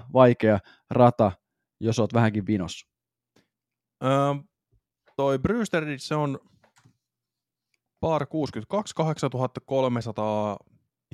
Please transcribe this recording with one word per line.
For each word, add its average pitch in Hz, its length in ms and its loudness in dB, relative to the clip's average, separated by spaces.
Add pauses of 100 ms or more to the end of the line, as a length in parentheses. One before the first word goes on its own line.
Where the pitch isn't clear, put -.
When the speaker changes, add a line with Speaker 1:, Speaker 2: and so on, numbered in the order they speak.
(140)
Speaker 1:
vaikea 120 460 6 (300)
rata, 120 420 4 (480)
jos 110 200 0
oot 107 140 0
vähänkin 110 340 0
vinossa. 92 400 -4 (1160)
Speaker 2:
Öö, 131 80 2 (1040)
toi 139 240 0
Brewster 185 440 -2
Ridge, 147 220 -8
se 156 100 -4
on 143 240 -2 (1600)
par 156 260 -2
kuusikymmentäkaksi, 156 720 -6
kahdeksantuhatta 139 640 -4
kolmesataa 110 960 -2 (560)